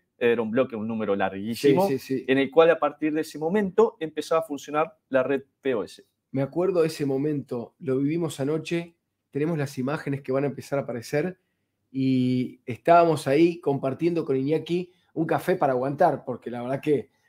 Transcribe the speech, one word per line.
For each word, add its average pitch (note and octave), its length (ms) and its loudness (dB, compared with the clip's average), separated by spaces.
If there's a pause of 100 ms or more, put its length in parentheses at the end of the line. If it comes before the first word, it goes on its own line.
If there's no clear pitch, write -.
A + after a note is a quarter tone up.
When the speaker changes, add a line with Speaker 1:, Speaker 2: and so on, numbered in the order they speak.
(180)
Speaker 1:
Era A#2+ 240 2
un A2 80 -2
bloque, A#2 280 0
un G#2+ 100 -6
número A2 260 -2
larguísimo, G2 760 2
Speaker 2:
Sí, C3+ 100 -2
sí, C3 200 -4
sí. - 100 -10
Speaker 1:
en C3+ 80 4
el C3+ 120 0
cual D#3+ 200 6
a D#3+ 100 2
partir D3+ 340 -2
de D#3 80 -2
ese D#3 160 -10
momento G3 640 2
empezaba D#3+ 400 -2
a D#3+ 60 -2
funcionar D3 520 -4 (120)
la C3 140 2
red C3+ 180 0 (180)
P C3 160 0
O G2 80 -2
S. - 220 -16 (260)
Speaker 2:
Me C3+ 100 -2
acuerdo E3+ 400 0
de D#3+ 60 4
ese D#3 180 -4
momento, C3+ 760 -4
lo C3 180 -2
vivimos D3+ 420 -2
anoche, D#3+ 560 -4 (340)
tenemos D#3 280 -2
las C#3+ 200 -4
imágenes C#3 440 -4
que C3 100 -6
van C#3 140 2
a - 20 0
empezar C3+ 320 -4
a B2+ 40 -4
aparecer, D3 540 -4 (540)
y B2+ 720 0
estábamos E3 640 4
ahí E3 320 4
compartiendo C#3+ 640 -2
con C3+ 140 0
Iñaki D#3+ 560 -2 (220)
un E3 100 -2
café E3 320 0
para C#3+ 160 2
aguantar, C#3 500 2
porque A#2+ 260 -8
la A#2+ 120 -8
verdad C3 180 -4
que, C#3 300 0 (200)